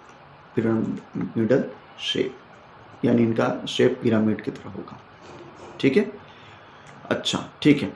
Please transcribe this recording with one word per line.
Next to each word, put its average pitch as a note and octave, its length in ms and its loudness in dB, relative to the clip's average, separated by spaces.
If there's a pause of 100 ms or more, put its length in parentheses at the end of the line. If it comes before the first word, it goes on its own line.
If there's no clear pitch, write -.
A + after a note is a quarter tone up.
(560)
pyramidal A2+ 1080 0 (360)
शेप, - 360 -2 (720)
यानी A#2+ 180 4
इनका A#2 420 0
shape B2 380 2
pyramid G#2+ 380 2
की - 100 -6
तरह - 200 -14
होगा। - 280 -14 (800)
ठीक C3+ 180 4
है, - 140 2 (1000)
अच्छा, - 400 -2 (120)
ठीक D3 200 6
है, G2 140 -4